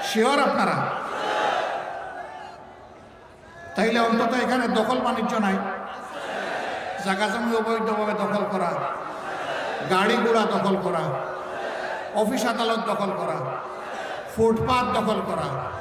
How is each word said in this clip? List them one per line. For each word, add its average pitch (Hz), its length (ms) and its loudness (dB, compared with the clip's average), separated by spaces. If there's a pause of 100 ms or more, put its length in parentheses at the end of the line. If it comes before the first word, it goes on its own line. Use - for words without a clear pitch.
শিওর 254 360 4
আপনারা? 196 360 4 (3000)
তাইলে 226 240 2
অন্তত 233 340 4
এখানে 247 340 2
দখল 220 320 2
বাণিজ্য 233 380 0
নাই, 196 160 4 (1500)
জায়গা 196 220 2
জমি 233 280 0
অবৈধভাবে 220 580 0
দখল 196 380 0
করা, 175 200 2 (1160)
গাড়ি 202 280 4 (100)
ঘোড়া 226 140 6
দখল 196 420 2
করা, 170 160 2 (1160)
অফিস 220 300 2
আদালত 226 340 2
দখল 196 380 0
করা, 156 440 -4 (720)
ফুটপাত 233 640 4
দখল 214 300 2
করা 151 540 -2